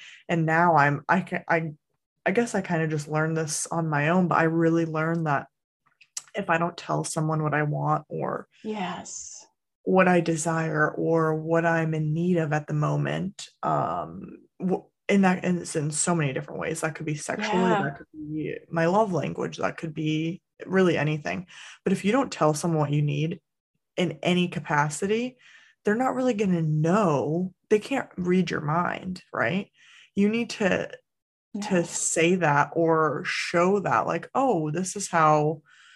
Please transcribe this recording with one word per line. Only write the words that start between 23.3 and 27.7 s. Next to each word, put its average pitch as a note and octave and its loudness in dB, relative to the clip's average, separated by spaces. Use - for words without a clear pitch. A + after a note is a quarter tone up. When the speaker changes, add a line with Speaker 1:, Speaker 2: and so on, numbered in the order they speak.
Speaker 1:
in F3 -2
any F3+ 2
capacity, F3+ -2
they're G#3 2
not B3+ 0
really B3+ 2
gonna F#3 2
know. D#3+ 2